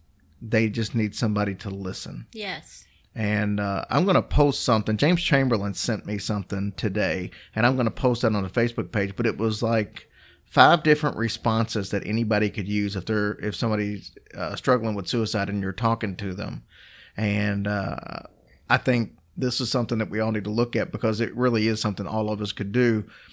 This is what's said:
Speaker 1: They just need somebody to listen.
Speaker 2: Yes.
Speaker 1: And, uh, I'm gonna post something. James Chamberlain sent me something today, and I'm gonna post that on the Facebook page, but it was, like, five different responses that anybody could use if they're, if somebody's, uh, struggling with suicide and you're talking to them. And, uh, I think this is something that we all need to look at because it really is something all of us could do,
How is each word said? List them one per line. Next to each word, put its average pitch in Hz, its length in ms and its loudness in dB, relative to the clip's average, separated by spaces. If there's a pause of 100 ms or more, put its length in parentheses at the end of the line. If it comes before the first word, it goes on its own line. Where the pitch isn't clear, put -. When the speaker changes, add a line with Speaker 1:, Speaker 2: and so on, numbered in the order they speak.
(420)
Speaker 1:
They 113 280 2
just 110 260 -2
need 107 200 0
somebody 104 400 0
to 101 140 -10
listen. 95 640 -8
Speaker 2:
Yes. 190 520 -12 (280)
Speaker 1:
And, 104 460 0
uh, 101 300 -2
I'm 156 160 2
gonna 165 180 4
post - 400 2
something. 110 340 2
James 170 240 4
Chamberlain 120 520 2
sent - 320 -4
me 104 120 -4
something 101 580 -4
today, 95 540 -2 (260)
and 113 100 2
I'm 131 120 4
gonna 117 140 2
post 123 320 0
that 113 100 4
on 101 100 0
the 95 60 -6
Facebook 117 420 -2
page, 98 240 -2
but 113 120 -2
it 107 100 0
was, 107 240 0
like, 113 480 -2 (360)
five 147 380 6
different 151 340 4
responses 113 720 0
that 101 140 -2
anybody 107 440 0
could 98 180 -6
use 104 280 0
if 90 100 -4
they're, 104 340 0
if 101 160 -4
somebody's, 104 560 -2 (240)
uh, 87 200 -6
struggling 113 400 2
with 95 120 -4
suicide 107 420 0
and 101 120 -2
you're 95 120 -2
talking 113 440 0
to 98 160 -6
them. 98 300 -8 (520)
And, 104 520 0
uh, 101 280 -4 (760)
I 123 80 6
think 120 360 0 (240)
this 123 240 -2
is 120 80 -2
something 120 280 0
that 107 120 -2
we 104 100 -4
all 110 120 0
need 104 140 -2
to 107 40 -4
look 117 260 0
at - 160 0
because 107 300 0
it - 140 -2
really 117 320 2
is 110 140 0
something 98 260 -2
all 107 220 -2
of 107 120 -4
us 104 120 -4
could 98 180 -6
do, 117 340 2 (280)